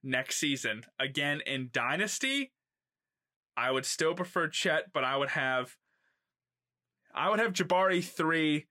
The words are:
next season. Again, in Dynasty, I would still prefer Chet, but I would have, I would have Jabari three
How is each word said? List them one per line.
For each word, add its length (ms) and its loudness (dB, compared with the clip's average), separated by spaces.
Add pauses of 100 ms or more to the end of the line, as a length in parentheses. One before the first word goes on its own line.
next 340 -4
season. 480 -2 (140)
Again, 480 -2
in 260 -4
Dynasty, 800 -2 (1040)
I 140 0
would 160 0
still 280 0
prefer 340 -2
Chet, 440 0
but 120 0
I 120 0
would 140 0
have, 460 -2 (1400)
I 160 0
would 80 4
have 140 2
Jabari 500 4
three 680 2